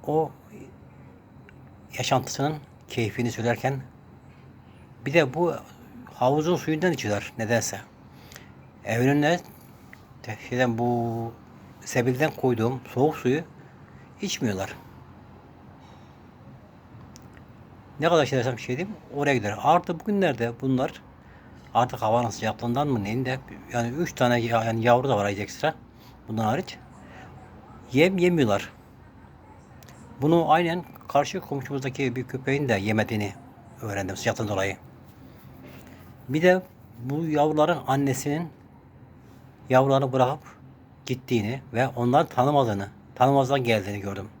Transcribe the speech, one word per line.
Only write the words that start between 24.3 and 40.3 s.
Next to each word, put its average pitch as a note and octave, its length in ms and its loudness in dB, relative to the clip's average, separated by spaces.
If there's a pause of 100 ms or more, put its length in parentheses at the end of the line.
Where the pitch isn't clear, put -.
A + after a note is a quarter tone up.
ya-, A2+ 240 0
yani A2+ 200 -2
yavru B2 240 6
da A#2+ 80 2
var G2+ 100 0
ekstra G#2 480 -4 (540)
bundan A2 160 -4
hariç. C3+ 340 -4 (1120)
Yem F3+ 260 4
yemiyorlar. D#3 540 2 (1500)
Bunu D#3 320 4
aynen E3+ 320 2 (240)
karşı C#3+ 320 0
komşumuzdaki C3+ 760 -6
bir B2+ 80 -6
köpeğin C3+ 440 -2
de A#2+ 40 2
yemediğini G#2 600 0 (500)
öğrendim G2 340 -6
sıcaktan A2 320 -2
dolayı. G2 280 -2 (1500)
Bir D3+ 140 0
de F#3 200 6 (360)
bu C#3 260 -4
yavruların D3+ 600 2
annesinin C#3 640 0 (1200)
yavrularını C3+ 420 4
bırakıp C3 440 0 (500)